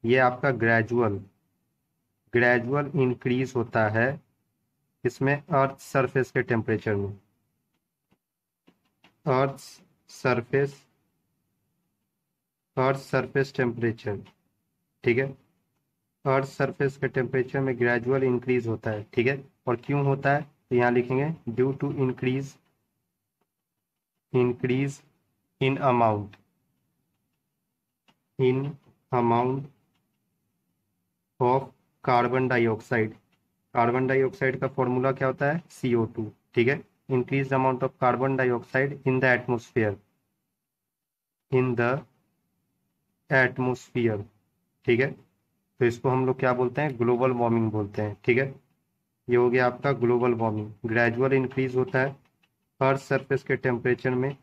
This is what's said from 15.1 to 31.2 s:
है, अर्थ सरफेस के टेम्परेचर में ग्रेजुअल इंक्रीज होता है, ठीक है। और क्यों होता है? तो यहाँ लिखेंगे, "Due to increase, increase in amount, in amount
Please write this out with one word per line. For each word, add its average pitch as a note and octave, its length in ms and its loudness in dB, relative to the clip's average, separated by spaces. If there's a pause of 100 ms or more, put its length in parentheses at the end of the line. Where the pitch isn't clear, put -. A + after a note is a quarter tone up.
है, C3+ 80 0 (1000)
अर्थ C3+ 220 2
सरफेस C#3 480 -4
के C3+ 120 -4
टेम्परेचर B2+ 520 -2
में C3 180 -2
ग्रेजुअल A#2+ 460 0
इंक्रीज B2 420 0
होता A2+ 240 -4
है, G#2 220 -6
ठीक A#2+ 140 0
है। C#3 180 -4 (220)
और B2 100 0
क्यों C#3 280 -2
होता C#3 280 0
है? D3 100 0
तो - 340 -6
यहाँ A#2+ 140 4
लिखेंगे, C3 440 0 (180)
"Due B2+ 240 0
to C#3+ 160 -4
increase, C3 680 -4 (1800)
increase B2+ 680 0 (600)
in C3+ 160 0
amount, A#2 480 2 (2250)
in B2+ 180 2 (540)
amount A#2+ 480 0 (1800)